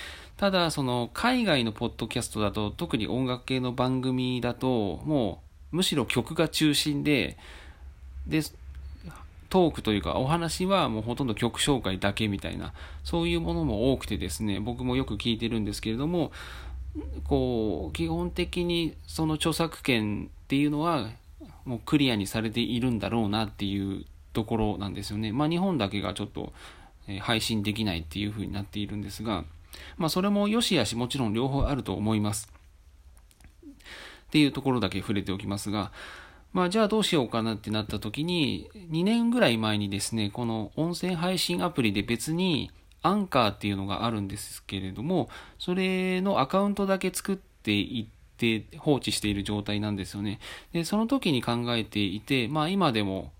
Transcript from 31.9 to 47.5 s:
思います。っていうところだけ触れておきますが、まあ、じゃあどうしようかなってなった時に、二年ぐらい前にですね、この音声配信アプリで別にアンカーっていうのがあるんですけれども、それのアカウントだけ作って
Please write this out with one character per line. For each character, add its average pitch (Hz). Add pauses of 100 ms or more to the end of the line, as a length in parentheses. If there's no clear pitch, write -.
思 107
い 107
ま 104
す。 - (1160)
っ -
て 151
い 147
う 135
と 135
こ 135
ろ 123
だ 98
け 98
触 107
れ 98
て 95
お 95
き 104
ま 101
す 101
が、 98 (640)
ま 185
あ、 175
じ 208
ゃ 220
あ 208
ど 214
う 202
し -
よ 131
う -
か 113
な 113
っ -
て 104
な 107
っ -
た 107
時 110
に、 156 (200)
二 160
年 233
ぐ 240
ら 180
い 117
前 110
に 101
で 98
す -
ね、 107
こ 120
の 113
音 165
声 180
配 180
信 175
ア 180
プ 143
リ 107
で 101
別 117
に 165 (300)
ア 170
ン 202
カ 120
ー 101
っ 104
て 107
い 101
う 98
の 95
が 101
あ 117
る 107
ん 101
で 101
す -
け 98
れ 95
ど 104
も、 160 (300)
そ 180
れ 185
の 196
ア -
カ 190
ウ 202
ン 202
ト 202
だ 190
け 185
作 -
っ -
て -